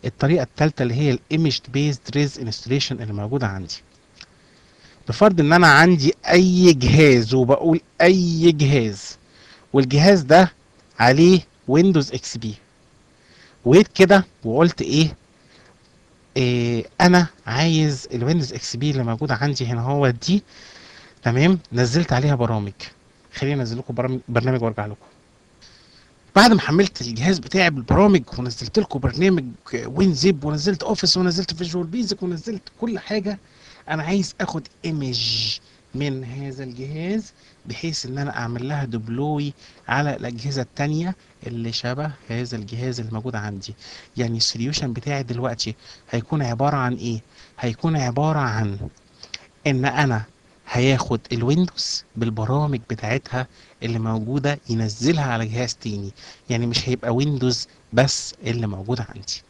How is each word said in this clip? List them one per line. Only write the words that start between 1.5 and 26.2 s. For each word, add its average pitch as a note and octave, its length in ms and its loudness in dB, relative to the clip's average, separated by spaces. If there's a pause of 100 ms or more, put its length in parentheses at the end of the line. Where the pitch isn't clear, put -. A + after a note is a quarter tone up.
بيزد C#3 320 -2 (140)
ريز C#3+ 240 -2
انستليشن A#2+ 640 -4
اللي G#2+ 100 -8
موجودة A2 340 -4
عندي. F#2+ 360 -8 (1300)
بفرض G3 320 4
ان D3+ 120 4
انا F3 140 8
عندي D#3 480 6 (140)
اي F3+ 440 6
جهاز، B2+ 640 6
وبقول C#3 460 4 (200)
اي E3+ 520 6
جهاز، C3+ 680 0 (540)
والجهاز D3 480 6
ده D#3+ 320 6 (460)
عليه D#3 420 6 (280)
ويندوز D#3+ 440 4
اكس - 240 -10
بي، A2 180 -8 (1080)
وجيت G#3 240 6
كده F#3+ 360 4 (200)
وقلت C#3 380 2
ايه، D3 340 0 (1200)
إيه، A#2+ 500 0 (140)
انا F3+ 260 6 (200)
عايز D3+ 680 0
الويندوز C3 380 -2
اكس - 240 -10
بي C#3+ 140 -2
اللي C3+ 120 -2
موجوده A#2 320 -4
عندي C3 320 -4
هنا A#2 160 -4
هو C3+ 280 2
دي، E3+ 320 -2 (800)
تمام، D3 360 2 (140)
نزلت B2 400 0
عليها C#3 220 2
برامج. A2 380 -2 (640)
خليني C#3 260 -2
انزل A#2 180 -6
لكم - 160 -10
برام-، B2+ 340 -4
برنامج A#2+ 340 0
وارجع G#2+ 240 -4
لكم. G#2 200 -14 (1300)